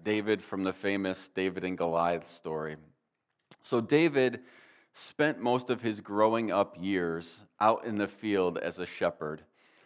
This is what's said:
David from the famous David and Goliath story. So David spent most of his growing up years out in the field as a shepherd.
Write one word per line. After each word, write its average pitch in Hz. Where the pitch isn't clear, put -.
David 107
from 98
the 95
famous 98
David 92
and 90
Goliath 85
story. 78
So 123
David 135
spent -
most 123
of 117
his 107
growing 110
up 95
years 87
out 110
in 107
the 104
field 95
as 87
a 90
shepherd. 78